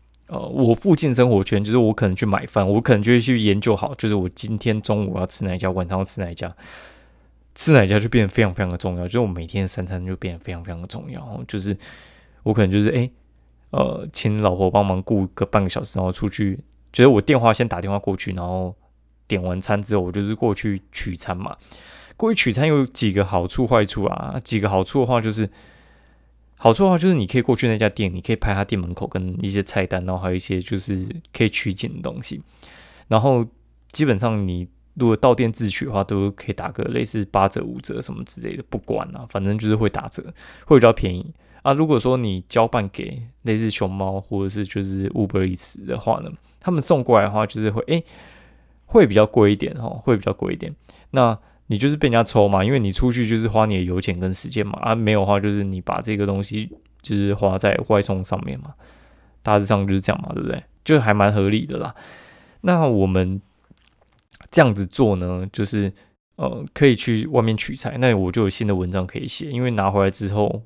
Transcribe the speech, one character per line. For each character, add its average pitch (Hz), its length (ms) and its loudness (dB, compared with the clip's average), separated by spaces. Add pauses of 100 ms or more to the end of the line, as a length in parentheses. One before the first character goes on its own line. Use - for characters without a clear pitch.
(280)
呃， - 100 -10
我 117 360 2
附 180 200 4
近 139 200 2
生 123 160 4
活 98 120 4
圈， 104 220 0
就 104 80 -4
是 123 60 4
我 110 160 4
可 - 120 0
能 92 80 0
去 107 120 -2
买 101 180 -2
饭， 98 240 0
我 101 100 2
可 123 140 2
能 104 100 4
就 113 100 4
会 123 60 6
去 120 200 2
研 104 200 2
究 104 160 0
好， 110 200 -4
就 - 120 -4
是 104 80 0
我 92 140 0
今 107 300 -8
天 110 240 -2
中 107 240 -2
午 90 100 -6
要 90 100 -2
吃 - 200 -10
哪 90 80 -4
一 92 40 -6
家， 92 120 -2
晚 90 180 -4
上 92 100 -2
要 95 60 -2
吃 - 160 -8
哪 87 100 -6
一 85 40 -12
家， 90 200 -10 (1000)
吃 - 180 2
哪 117 140 8
一 - 20 2
家 104 100 4
就 107 80 0
变 110 220 2
得 - 0 -
非 113 140 2
常 98 100 0
非 101 100 -4
常 90 80 -2
的 87 60 -4
重 90 220 -4
要， 87 60 -6
就 87 80 -8
是 117 80 0
我 117 60 2
每 87 200 -6
天 98 160 -4
的 92 60 -2
三 90 180 -8
餐 90 180 -8
就 92 120 -6
变 90 180 -8
得 85 100 -16
非 92 80 -10
常 82 100 -10
非 90 80 -12
常 82 80 -10
的 87 80 -12
重 - 240 -14
要， 123 380 -14
就 107 100 -8
是 98 160 -4 (680)
我 110 100 0
可 107 80 2
能 95 100 4
就 101 120 4
是， 107 80 4
诶， 127 200 0 (600)
呃， 131 420 -2
请 107 300 -2
老 95 120 2
婆 92 160 2
帮 101 140 4
忙 95 180 0
顾 98 260 0
个 - 180 -4
半 101 180 2
个 92 60 -2
小 - 120 -4
时， - 160 -8
然 92 60 0
后 92 80 -2
出 104 160 -4
去， 101 320 -4 (320)
就 123 100 4
是 131 60 12
我 113 120 6
电 135 180 4
话 113 140 4
先 120 140 0
打 87 140 -6
电 95 100 -6
话 101 80 -2
过 98 180 -4
去， 98 160 -8
然 90 140 -8
后 92 260 -4 (540)
点 92 160 -2
完 92 180 -4
餐 104 220 -2
之 104 140 -2
后， 95 60 2
我 90 100 -4
就 101 120 -2
是 104 120 -4
过 110 180 0
去 101 260 -4 (120)
取 90 240 -8
餐 90 200 -8
嘛。 - 200 -10 (600)
过 226 140 2
去 - 120 0
取 127 60 0
餐 123 160 0
有 143 200 4
几 110 260 -2
个 101 100 2
好 92 240 0
处 123 200 -2
坏 110 180 4
处 98 200 -4
啊， - 380 -6
几 - 160 -2
个 101 120 0
好 95 120 4
处 135 180 0
的 123 60 2
话 120 140 2
就 110 100 -2
是， 107 160 -2 (1120)
好 - 160 6
处 185 120 2
的 190 40 6
话 185 80 6
就 165 100 0
是 185 80 6
你 110 120 2
可 127 100 -2
以 120 60 4
过 123 120 2
去 120 140 0
那 110 80 2
家 104 140 2
店， 98 200 -2
你 90 120 -8
可 - 100 -2
以 110 40 2
拍 104 180 0
他 98 100 0
店 104 160 -2
门 87 140 -6
口 - 120 -6
跟 92 380 -4
一 95 40 -2
些 98 140 0
菜 95 220 -2
单， 92 220 -4
然 92 100 -2
后 90 60 -6
还 92 80 -2
有 90 40 0
一 90 40 -2
些 92 200 -4
就 92 200 -4
是 92 280 -4 (240)
可 - 140 0
以 107 60 4
取 - 240 -4
景 - 220 -8
的 - 40 -12
东 58 220 -10
西。 - 180 -12 (680)
然 110 120 2
后 123 260 2 (460)
基 151 140 0
本 113 120 2
上 104 300 -2
你 87 180 -6 (280)
如 123 120 0
果 113 80 4
到 123 200 4
店 113 180 0
自 110 160 -4
取 - 160 -4
的 131 80 -6
话， 98 100 0
都 98 280 -2
可 - 200 -14
以 98 40 -6
打 - 160 -8
个 110 140 -6
类 123 200 -2
似 110 220 -4
八 98 200 2
折、 - 160 -4
五 - 200 -10
折 - 180 -10
什 - 140 -12
么 - 100 -12
之 - 160 -16
类 107 160 -10
的， - 140 -12
不 113 80 -6
管 - 360 -6
啊， - 140 -14
反 98 160 -4
正 101 140 0
就 110 100 -2
是 110 80 4
会 107 140 0
打 - 180 -6
折， - 160 -12 (400)
会 147 140 8
比 - 20 6
较 113 100 8
便 95 240 0
宜。 92 200 -10 (260)
啊， 139 140 2
如 156 120 2
果 143 140 2
说 127 160 0
你 101 320 -4
交 113 180 2
办 110 220 -2
给 - 320 -12 (220)
类 110 160 0
似 113 100 0
熊 101 220 -2
猫 95 280 -4
或 98 240 -6
者 98 60 -2
是 104 160 -4
就 98 180 -4
是 95 280 -4
Uber 101 360 0
Eats - 380 -8
的 123 160 -6
话 - 200 -2
呢， - 100 -12 (300)
他 - 100 -4
们 165 100 0
送 135 240 2
过 117 160 6
来 101 60 2
的 104 40 -4
话 107 160 0
就 110 140 -8
是 107 100 0
会， 107 180 -2
诶， 165 140 0 (840)
会 202 200 6
比 101 80 0
较 107 120 8
贵 104 260 4
一 104 40 2
点 - 220 -6
哦， 113 240 -10
会 120 140 2
比 98 60 -6
较 98 100 -2
贵 92 220 -6
一 - 20 -6
点。 82 180 -12 (360)
那 120 280 2 (300)
你 113 80 0
就 131 140 2
是 151 60 0
被 151 100 2
人 120 60 2
家 117 100 6
抽 104 240 4
嘛， 98 180 2
因 113 60 0
为 139 80 2
你 98 140 0
出 123 180 2
去 120 160 0
就 113 140 0
是 113 80 0
花 110 180 4
你 101 120 0
的 92 40 0
油 90 180 -2
钱 90 200 -4
跟 92 120 -2
时 - 160 -10
间 104 160 -2
嘛， 104 160 -6
啊， 113 140 0
没 110 160 2
有 107 80 4
的 98 80 2
话 101 140 2
就 104 100 0
是 101 140 -2
你 92 160 -4
把 90 200 -4
这 107 160 -4
个 101 80 -2
东 101 160 0
西 107 300 -6 (320)
就 107 140 -4
是 101 180 2
花 98 240 0
在 101 180 2 (120)
外 104 120 4
送 95 240 -4
上 - 200 -6
面 67 160 -8
嘛， 143 120 -18 (720)
大 104 160 2
致 104 60 2
上 98 200 2
就 98 80 0
是 95 80 2
这 95 120 0
样 - 100 -6
嘛， - 100 -10
对 - 80 -8
不 - 80 -6
对？ - 140 -6 (220)
就 151 160 4
还 110 120 4
蛮 104 200 4
合 101 160 2
理 110 180 0
的 127 120 -8
啦。 - 140 -8 (680)
那 180 260 2
我 104 180 4
们 95 380 0 (1080)
这 160 140 6
样 120 100 4
子 98 140 -2
做 107 300 2
呢， 90 360 -4
就 107 120 -4
是， 101 280 -2 (440)
呃， 135 360 -6
可 147 140 4
以 127 80 8
去 113 320 -2
外 131 160 2
面 110 140 0
取 - 180 -8
材， 127 240 -8
那 123 160 4
我 92 160 0
就 113 120 0
有 98 60 4
新 110 160 -4
的 101 120 0
文 90 160 -2
章 92 120 -2
可 - 140 -10
以 - 80 -8
写， - 240 -10
因 123 140 -6
为 123 80 -2
拿 98 180 0
回 98 140 2
来 98 40 2
之 98 240 -4
后， 104 320 -2